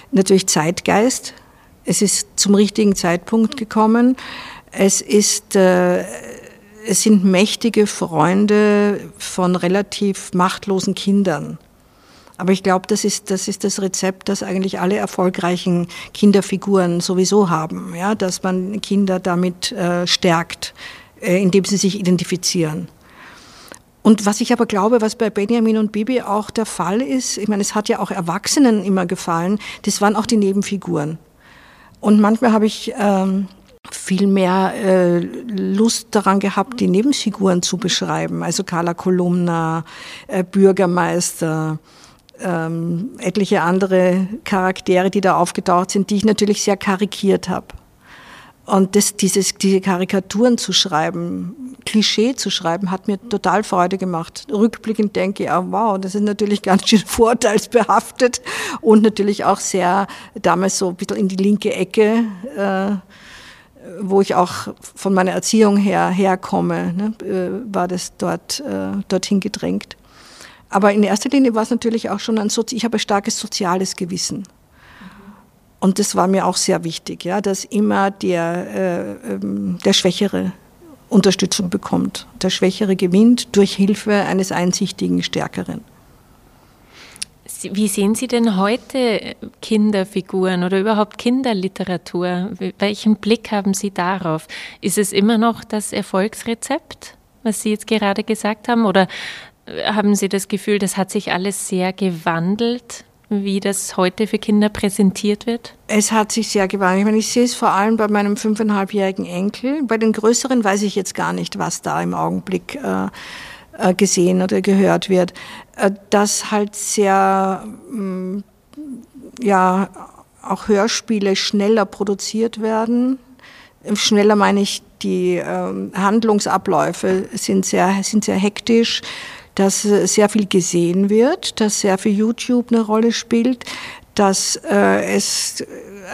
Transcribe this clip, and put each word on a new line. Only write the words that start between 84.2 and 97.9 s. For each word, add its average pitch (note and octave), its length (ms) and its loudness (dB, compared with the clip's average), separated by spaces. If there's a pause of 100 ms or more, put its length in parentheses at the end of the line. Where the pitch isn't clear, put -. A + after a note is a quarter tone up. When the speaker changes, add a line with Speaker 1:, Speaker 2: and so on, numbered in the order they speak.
Speaker 1:
einsichtigen F3+ 720 0
Stärkeren. - 600 -6 (1600)
Speaker 2:
Sie, - 300 -10
wie G#3+ 100 2
sehen G3+ 300 0
Sie B3+ 100 -6
denn A#3 300 0
heute A3+ 800 -2 (260)
Kinderfiguren F#3+ 1040 0
oder F#3+ 160 0
überhaupt G#3 380 0
Kinderliteratur? F#3 1400 -2
Wel-, F#3 220 -8
welchen G#3 360 0
Blick A3+ 360 -2
haben G3+ 200 0
Sie F#3+ 200 -4
darauf? F3 560 -4 (320)
Ist G3 180 -2
es G#3 140 0
immer G#3+ 260 4
noch A3+ 240 2
das - 300 -6
Erfolgsrezept, - 1200 -6 (280)
was G#3+ 180 -2
Sie A3 80 0
jetzt G#3+ 160 -2
gerade G#3 380 0